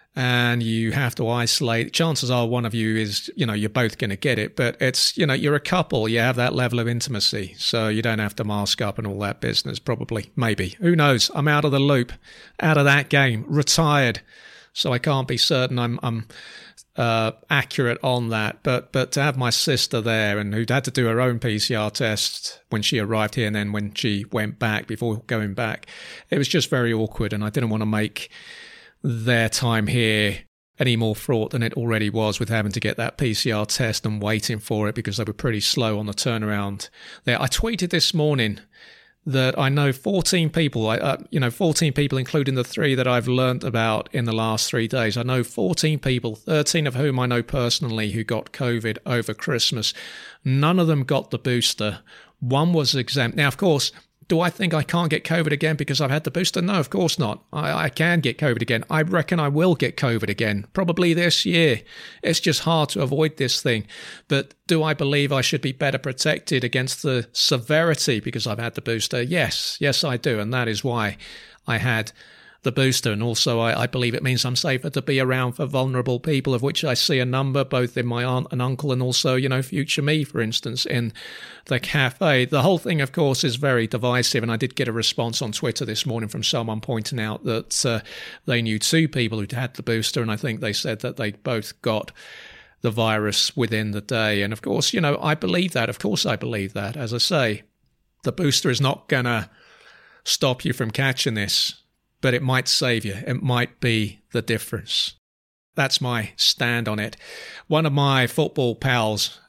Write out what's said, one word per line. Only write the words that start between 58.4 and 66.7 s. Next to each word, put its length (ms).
again. 260
I 140
reckon 380
I 80
will 260
get 220
covid 320
again, 440
probably 420
this 300
year. 360
It's 160
just 220
hard 300
to 120
avoid 360
this 220
thing. 280
But 260
do 160
I 100
believe 380
I 80
should 220
be 100
better 260
protected 640
against 400